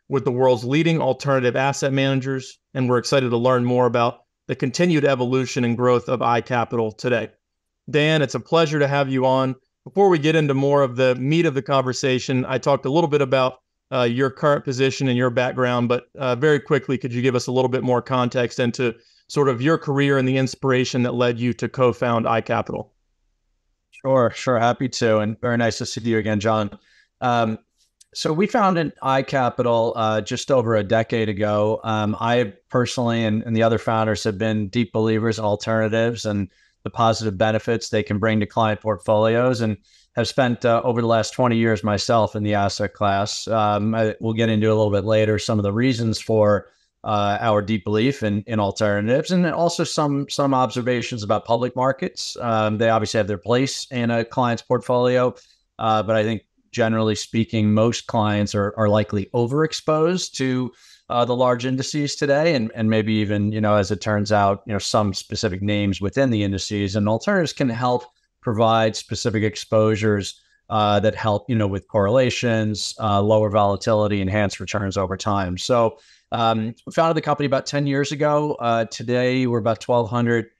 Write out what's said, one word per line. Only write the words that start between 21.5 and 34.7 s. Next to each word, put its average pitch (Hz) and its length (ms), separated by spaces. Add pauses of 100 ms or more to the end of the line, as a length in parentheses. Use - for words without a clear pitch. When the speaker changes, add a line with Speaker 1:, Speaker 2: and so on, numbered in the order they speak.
Speaker 1:
to 113 160
co-found 120 580
iCapital? 113 680 (1000)
Speaker 2:
Sure, 131 400
sure. 127 260
Happy 120 300
to. 110 300
And 107 240
very 120 160
nice 117 220
to 113 60
see - 140
you 113 180
again, 107 220
John. 107 400 (400)
Um, 117 400 (540)
so - 180
we 180 160
founded 180 460 (100)
iCapital, 123 920
uh, 110 240
just 117 280
over 117 280
a 104 60
decade 110 440
ago. 104 560
Um, 107 380
I 117 320 (160)
personally 117 560
and, 107 180
and 117 100
the 110 100
other 113 140
founders 110 460
have 104 140
been 107 320
deep 120 240